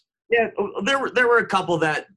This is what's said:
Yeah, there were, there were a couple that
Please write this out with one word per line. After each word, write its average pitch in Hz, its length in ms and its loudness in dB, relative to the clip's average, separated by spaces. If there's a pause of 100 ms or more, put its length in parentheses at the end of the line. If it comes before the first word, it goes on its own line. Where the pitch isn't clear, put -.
(300)
Yeah, 226 200 0 (340)
there 269 160 0
were, 226 100 -4
there 156 180 2
were 226 120 4
a - 80 -2
couple 175 320 0
that 151 260 -2 (120)